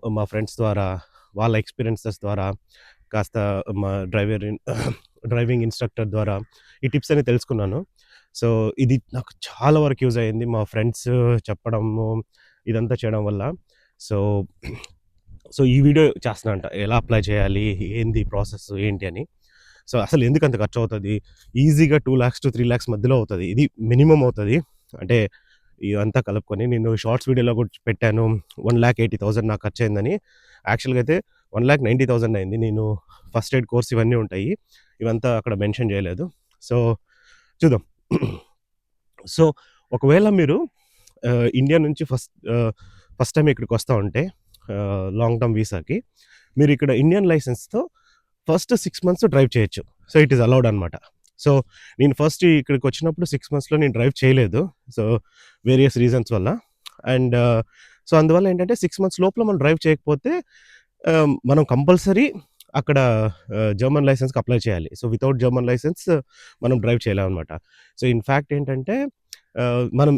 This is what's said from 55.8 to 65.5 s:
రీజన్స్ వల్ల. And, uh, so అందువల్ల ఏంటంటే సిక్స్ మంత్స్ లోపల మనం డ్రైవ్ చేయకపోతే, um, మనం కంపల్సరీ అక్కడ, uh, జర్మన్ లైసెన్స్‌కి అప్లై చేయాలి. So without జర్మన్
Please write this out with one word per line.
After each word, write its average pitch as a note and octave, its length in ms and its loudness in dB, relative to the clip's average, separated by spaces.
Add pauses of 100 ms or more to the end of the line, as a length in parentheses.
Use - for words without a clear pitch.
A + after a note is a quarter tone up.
రీజన్స్ A#2+ 360 2
వల్ల. G2+ 160 -2 (540)
And, B2+ 320 0
uh, A#2+ 240 2 (480)
so - 100 -2
అందువల్ల D#3+ 300 4
ఏంటంటే F#3 280 0
సిక్స్ - 260 -4
మంత్స్ F#3+ 180 -2
లోపల G3 240 0
మనం G3+ 160 0
డ్రైవ్ D3+ 220 2
చేయకపోతే, D3+ 500 0 (720)
um, D#3+ 280 4 (140)
మనం C#3+ 200 4
కంపల్సరీ F3+ 600 4 (480)
అక్కడ, C#3+ 240 2 (520)
uh, G#2+ 240 -2
జర్మన్ C3+ 320 0
లైసెన్స్‌కి C3 360 0
అప్లై B2 180 0
చేయాలి. F2+ 340 -4
So F#2 160 -8
without C3 280 0
జర్మన్ B2 320 0